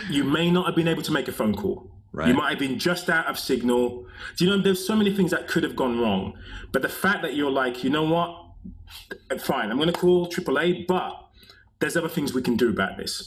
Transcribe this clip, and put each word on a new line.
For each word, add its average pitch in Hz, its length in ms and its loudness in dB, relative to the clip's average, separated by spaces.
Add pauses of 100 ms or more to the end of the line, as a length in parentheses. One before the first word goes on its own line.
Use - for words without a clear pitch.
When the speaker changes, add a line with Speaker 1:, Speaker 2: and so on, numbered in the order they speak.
Speaker 1:
you 143 140 2
may 156 260 2
not 175 180 4
have 165 80 0
been 170 120 4
able 156 160 0
to 147 80 -4
make 139 160 0
a 123 60 -6
phone 107 220 0
call. - 360 -4 (220)
Speaker 2:
Right. 76 160 2
Speaker 1:
You 127 40 6
might 147 180 2
have 143 80 -4
been 131 200 -2
just 175 300 0
out 165 180 2
of 147 100 -4
signal. 123 680 0 (300)
Do 175 80 2
you 185 60 6
know, 202 120 2
there's 190 240 2
so 220 80 2
many 202 180 4
things 190 180 2
that - 180 -2
could 160 140 0
have 135 120 -4
gone 120 240 0
wrong. 98 340 0 (380)
But 135 100 0
the 139 80 -2
fact 190 340 0
that 139 120 -4
you're 143 160 0
like, 127 320 0
"You 131 60 2
know 151 160 2
what? 165 240 2 (1120)
Fine, 120 280 -2
I'm 120 80 -2
gonna 160 140 2
call 180 360 4
triple 139 300 -2
A, 170 300 0
but 160 240 0 (680)
there's 151 180 0
other 160 120 -2
things 143 240 -2
we 127 80 0
can 123 140 2
do 117 140 4
about 95 280 -2
this." - 280 -8